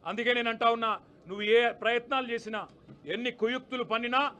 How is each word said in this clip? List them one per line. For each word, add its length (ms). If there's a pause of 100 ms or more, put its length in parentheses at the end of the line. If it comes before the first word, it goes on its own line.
అందుకే 280
నేను 160
అంటా 220
ఉన్నా, 280 (280)
నువ్వు 140
ఏ 300
ప్రయత్నాలు 600
చేసినా, 360 (380)
ఎన్ని 260
కుయుక్తులు 520
పన్నినా 560